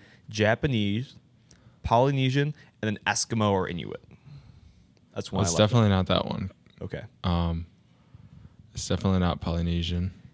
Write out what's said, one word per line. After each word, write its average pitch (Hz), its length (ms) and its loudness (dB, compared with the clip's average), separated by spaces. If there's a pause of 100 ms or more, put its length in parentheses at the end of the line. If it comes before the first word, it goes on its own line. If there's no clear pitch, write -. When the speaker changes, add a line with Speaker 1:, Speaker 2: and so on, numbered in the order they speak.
(280)
Speaker 1:
Japanese, 110 880 -2 (680)
Polynesian, 135 680 2 (300)
and 107 60 -2
then 104 180 -4
Eskimo 104 460 0
or 92 160 0
Inuit. - 340 -10 (1120)
That's - 180 -10
one 95 60 -2
Speaker 2:
Well, 98 80 2
Speaker 1:
I - 40 2
Speaker 2:
it's 82 80 2
Speaker 1:
left 104 120 6
Speaker 2:
definitely 110 240 6
Speaker 1:
out. - 20 4
Speaker 2:
not 92 120 2
that 92 180 2
one. - 240 -6 (320)
Speaker 1:
Okay. - 200 -10 (220)
Speaker 2:
Um, 85 400 0 (1080)
it's - 140 -10
definitely 92 320 0
not 87 200 0
Polynesian. 85 720 -2 (220)